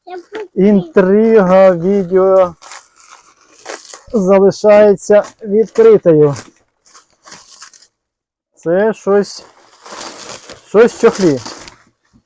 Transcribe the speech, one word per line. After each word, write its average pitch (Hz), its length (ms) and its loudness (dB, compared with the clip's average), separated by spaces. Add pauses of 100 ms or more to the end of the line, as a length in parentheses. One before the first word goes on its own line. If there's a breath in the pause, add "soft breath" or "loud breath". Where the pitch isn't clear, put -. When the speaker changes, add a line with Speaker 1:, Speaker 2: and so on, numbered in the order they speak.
Speaker 1:
Я 359 100 -16
поки 403 380 -16
Speaker 2:
Інтрига 196 1160 2
відео 185 800 0 (1600)
залишається 202 1120 2 (180)
відкритою. 196 920 2 (2250)
Це 190 380 -4
щось... 196 520 -4 (1200)
Щось 220 280 2
в - 60 -20
чохлі. 185 380 0 (880)